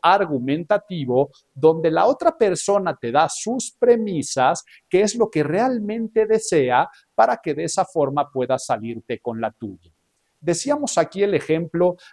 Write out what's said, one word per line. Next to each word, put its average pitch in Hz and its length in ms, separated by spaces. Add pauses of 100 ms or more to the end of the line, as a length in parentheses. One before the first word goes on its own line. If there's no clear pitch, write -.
argumentativo 156 1300 (220)
donde 160 360
la 165 160
otra 320 320
persona 190 580
te 117 160
da 151 160
sus - 440
premisas, 190 920 (240)
qué 185 140
es 214 140
lo 226 160
que 151 120
realmente 220 840
desea, 160 600 (260)
para - 220
que 151 180
de 156 80
esa 175 220
forma 139 460
puedas 127 340
salirte 117 540
con 113 220
la 110 100
tuya. 98 400 (500)
Decíamos 277 560
aquí 175 240
el 202 120
ejemplo 170 640 (160)